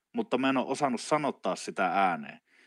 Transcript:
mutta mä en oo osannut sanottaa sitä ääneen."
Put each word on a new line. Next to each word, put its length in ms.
mutta 240
mä 100
en 80
oo 120
osannut 320
sanottaa 560
sitä 300
ääneen." 540